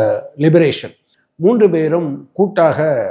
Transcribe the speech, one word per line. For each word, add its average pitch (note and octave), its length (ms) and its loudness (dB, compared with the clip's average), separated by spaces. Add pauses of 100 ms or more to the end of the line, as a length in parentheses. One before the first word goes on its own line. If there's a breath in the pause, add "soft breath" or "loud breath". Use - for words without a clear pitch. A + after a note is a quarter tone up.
(360)
லிபரேஷன் D3+ 600 0 (440)
மூன்று G3 300 4
பேரும் D#3 640 -4
கூட்டாக G3+ 460 0 (320)